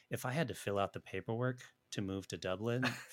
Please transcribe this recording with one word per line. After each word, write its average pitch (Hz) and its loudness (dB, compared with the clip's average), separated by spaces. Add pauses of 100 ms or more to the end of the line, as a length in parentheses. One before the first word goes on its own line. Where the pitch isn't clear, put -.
(120)
if 123 -2
I 127 0
had 143 2
to 98 -2
fill 101 0
out 98 4
the - -8
paperwork 120 0 (300)
to 113 -2
move 95 0
to 95 -4
Dublin 107 2 (300)